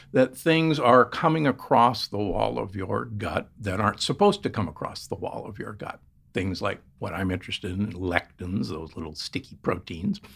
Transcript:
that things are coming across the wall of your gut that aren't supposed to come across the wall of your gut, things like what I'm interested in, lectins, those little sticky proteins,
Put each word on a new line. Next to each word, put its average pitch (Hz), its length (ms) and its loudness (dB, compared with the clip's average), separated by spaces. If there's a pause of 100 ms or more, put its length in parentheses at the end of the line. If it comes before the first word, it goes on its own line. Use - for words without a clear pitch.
(120)
that 127 240 4
things 160 420 2
are 123 260 8
coming 160 420 2
across 120 600 4
the 101 100 -4
wall 107 400 0
of 104 160 -6
your 104 300 -4
gut 107 440 -4 (120)
that 95 200 -2
aren't 101 220 0
supposed 202 400 4
to 110 80 -2
come 101 180 -2
across - 380 -10
the - 80 -8
wall - 320 -8
of 101 100 -12
your 107 160 -10
gut, - 280 -12 (340)
things 95 260 -2
like 101 200 -4 (180)
what 95 160 -8
I'm 92 160 -2
interested 92 480 -4
in, 104 140 -2
lectins, 92 800 -2
those 80 260 -10
little 78 180 -8
sticky - 480 -10
proteins, 95 580 -2 (160)